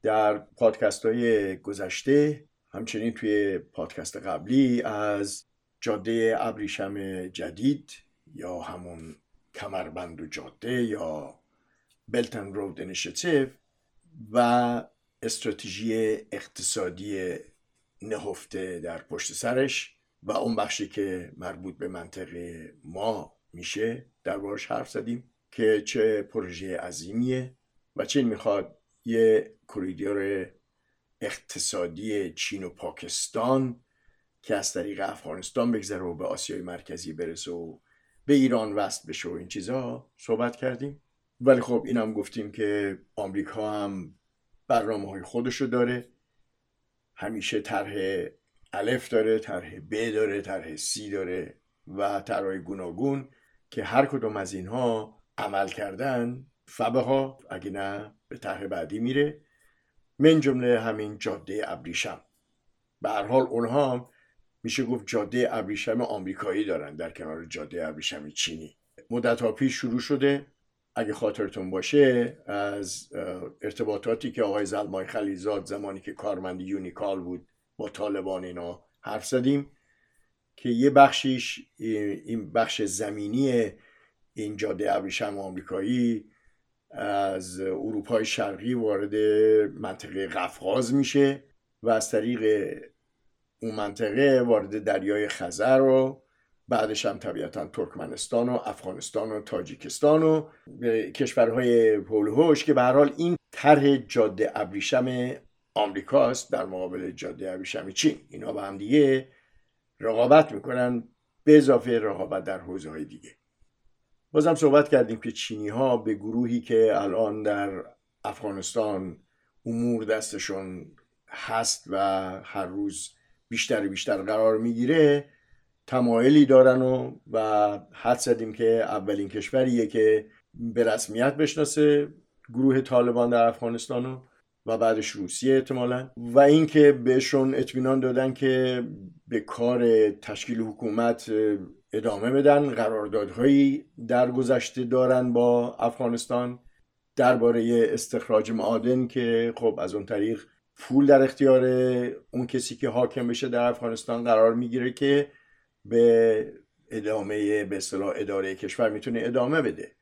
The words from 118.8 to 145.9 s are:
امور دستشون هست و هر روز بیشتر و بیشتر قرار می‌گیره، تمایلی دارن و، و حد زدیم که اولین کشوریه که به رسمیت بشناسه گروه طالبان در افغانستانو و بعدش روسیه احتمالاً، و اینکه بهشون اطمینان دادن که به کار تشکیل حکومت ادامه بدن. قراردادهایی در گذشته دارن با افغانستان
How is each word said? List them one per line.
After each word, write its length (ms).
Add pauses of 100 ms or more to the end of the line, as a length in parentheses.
امور 380
دستشون 880 (360)
هست 580
و 100 (480)
هر 220
روز 460 (360)
بیشتر 380
و 40
بیشتر 320
قرار 360
می‌گیره، 720 (580)
تمایلی 600
دارن 360
و، 300 (200)
و 460 (140)
حد 260
زدیم 340
که 120
اولین 640
کشوریه 580
که 400 (280)
به 300
رسمیت 520
بشناسه 720 (400)
گروه 320
طالبان 500
در 160
افغانستانو 720 (460)
و 120
بعدش 320
روسیه 440
احتمالاً، 640
و 220
اینکه 540
بهشون 640
اطمینان 460
دادن 340
که 500 (440)
به 120
کار 680
تشکیل 500
حکومت 720 (600)
ادامه 380
بدن. 400
قراردادهایی 1160 (240)
در 220
گذشته 540
دارن 480
با 440
افغانستان 840 (580)